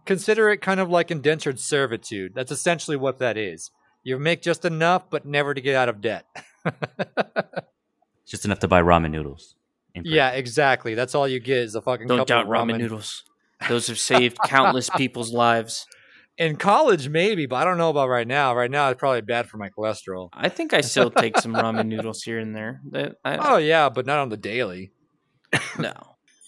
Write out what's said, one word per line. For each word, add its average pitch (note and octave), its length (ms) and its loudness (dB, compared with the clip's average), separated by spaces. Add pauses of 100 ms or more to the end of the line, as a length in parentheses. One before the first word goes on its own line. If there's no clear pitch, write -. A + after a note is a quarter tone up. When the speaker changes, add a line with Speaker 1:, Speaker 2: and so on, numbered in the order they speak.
Speaker 1:
consider G#3+ 460 2
it G#3 100 0
kind F#3+ 180 0
of F#3+ 100 0
like E3+ 200 2
indentured D3 500 -2
servitude. A2 760 -4
That's B2+ 160 -8
essentially D#3+ 440 -2
what C3 240 -2
that A#2 180 0
is. F#2+ 340 -8 (320)
You C3 160 -4
make D#3+ 240 0
just E3+ 220 -2
enough, E3+ 440 2
but D3 160 -4
never C#3+ 300 0
to C3+ 60 -8
get C3+ 140 0
out B2+ 140 2
of G#2 100 -4
debt. G2+ 260 -4 (380)
<laughs> - 680 -6 (920)
Speaker 2:
Just - 200 -8
enough G2+ 140 0
to F#2 80 0
buy F2+ 140 8
ramen E2+ 300 6
noodles D2 440 -10 (380)
in F2+ 100 -10
prison. D#3+ 120 0
Speaker 1:
Yeah, C3+ 160 4
exactly. B2+ 640 0
That's B2+ 180 -2
all C#3+ 140 2
you C3 120 -2
get B2+ 200 0
is A2 160 -4
a A2+ 60 -6
fucking B2 260 -4
Speaker 3:
Don't B2 120 4
Speaker 1:
couple C3 60 2 (100)
Speaker 3:
doubt A#2 100 4
Speaker 1:
of G2+ 40 -6
Speaker 3:
ramen A#2 260 0
Speaker 1:
ramen. A#2 40 -4
Speaker 3:
noodles. A2 440 -8 (440)
Those A#2+ 200 0
have A2+ 120 -6
saved B2 420 2
Speaker 1:
<laughs> - 40 0
Speaker 3:
countless C3+ 440 4
people's B2 440 -2
lives. A#2 520 2 (520)
Speaker 1:
In D#3+ 180 -2
college, G3+ 540 4
maybe, E3+ 360 0
but B2 120 -4
I C#3 60 2
don't F3+ 140 0
know E3 120 2
about C#3 200 2
right A#2+ 180 0
now. C3 280 2
Right B2 160 0
now, C#3+ 180 2
it's B2+ 100 -2
probably C3 220 0
bad A#2 260 -2
for - 100 -18
my G2+ 120 -8
cholesterol. F#2+ 640 -6
Speaker 3:
I - 160 -2
think D#4+ 240 -6
I D#3+ 80 4
still C3 300 2
take - 260 2
some A2+ 160 0
ramen A2+ 340 -2
noodles A2 360 -6
here A2+ 160 -6
and A2 160 -8
there. A#2 260 -10 (100)
That, C#3+ 320 -6
I C#3+ 140 -4
Speaker 1:
Oh, C#4 200 2
yeah, D#3 320 4
but B2 180 -4
not D3 120 0
on C3+ 100 -2
the G#2+ 80 -8
daily. G2 540 -6 (840)
Speaker 3:
No. - 160 -4 (540)